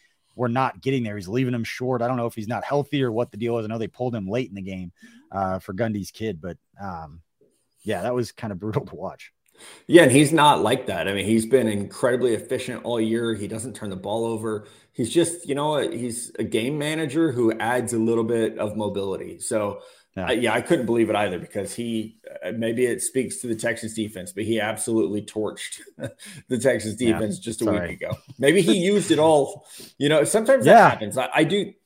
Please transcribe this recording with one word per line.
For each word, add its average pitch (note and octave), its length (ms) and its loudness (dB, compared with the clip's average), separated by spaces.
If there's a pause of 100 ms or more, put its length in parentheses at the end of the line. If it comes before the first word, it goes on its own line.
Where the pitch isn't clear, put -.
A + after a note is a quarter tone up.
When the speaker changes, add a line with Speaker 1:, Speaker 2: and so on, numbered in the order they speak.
(360)
Speaker 1:
we're B2 120 -2
not A#2+ 340 -2
getting C3+ 220 -2
there. G#2 120 -6
He's F#2 120 -10
leaving B2 260 -2
him A#2 100 -4
short. B2+ 380 -4
I A#2+ 60 0
don't B2 100 -2
know A#2+ 80 -4
if A#2 80 -6
he's G#2+ 140 -10
not A2+ 160 -4
healthy C#3+ 400 -2
or A#2+ 80 0
what A#2 180 -2
the - 80 -18
deal A#2 220 -2
is. G#2+ 60 -6
I - 20 -8
know A2+ 100 -6
they A2 100 -4
pulled B2 280 -6
him G2 120 -6
late A#2+ 220 -4
in G2 60 -16
the G2 80 -12
game, F#2 280 -10 (400)
uh, F#2 280 -2
for G2 160 -12
Gundy's G#2 340 -4
kid, G#2 320 -6
but, F2 160 -10 (240)
um, F#2+ 400 -12 (640)
yeah, G2 180 -4
that B2 140 -4
was B2 160 -4
kinda G#2+ 240 -10
brutal G#2+ 320 -4
to - 80 -16
watch. C3+ 360 -12 (560)
Speaker 2:
Yeah, F3 160 10
and E3+ 80 8
he's D3 220 6
not D3 280 6
like A#2 260 2
that. F2+ 200 -2
I G2 60 -2
mean, F#2+ 120 -2
he's A2+ 200 4
been A#2 240 4
incredibly A#2 640 0
efficient - 500 -6
all A#2+ 160 -4
year. A2+ 360 0
He G2+ 120 -8
doesn't A2 260 -8
turn G#2 160 -10
the F#2 60 -8
ball G2+ 300 -4
over. G#2+ 420 -6 (240)
He's A#2 180 -4
just, - 380 0
you C#3 80 -2
know, D3 220 0
he's A#2+ 600 -6
a G#2+ 60 -4
game A#2+ 340 -2
manager D#3 540 -2
who A#2 220 2
adds A#2 400 -2
a A#2 40 0
little A2+ 280 2
bit A2+ 340 0
of G#2 160 -4
mobility. G2 640 -6
So, G#2 400 -2 (380)
Speaker 1:
Yeah. F#2 100 -4
Speaker 2:
I, B2 60 -2
yeah, A2+ 200 0
I B2 60 2
couldn't C3 260 0
believe A2+ 240 2
it G#2 60 2
either F#2+ 240 0
because F#2+ 340 -8
he, A2+ 440 -6 (260)
uh, F#2 80 -6
maybe A#2 340 0
it A#2 160 -2
speaks - 360 -4
to B2+ 100 -10
the A2+ 80 -2
Texas A2+ 380 -6
defense, G#2 400 -8
but G#2 100 -6
he A2 160 0
absolutely G#2+ 640 -2
torched - 580 -8 (180)
<laughs> - 520 -14
the B2+ 80 0
Texas A2 420 0
Speaker 1:
Yeah, A2+ 140 2
Speaker 2:
defense G#2 260 -2
just A2+ 220 -8
a A2+ 40 -4
Speaker 1:
sorry. F2+ 260 -2
Speaker 2:
week D#2 100 -12
ago. - 160 -6 (200)
Maybe D#3 240 4
he F3+ 160 4
used F#3+ 340 2
it D3 80 4
all. D3+ 460 4 (320)
You C#3+ 120 2
know, D3+ 160 6
sometimes A3+ 400 2
that E3+ 60 10
Speaker 1:
Yeah. G3+ 180 12
Speaker 2:
happens. G#2+ 280 -2
I, B2+ 160 -2
I D3+ 120 4
do. F#3+ 280 -2 (120)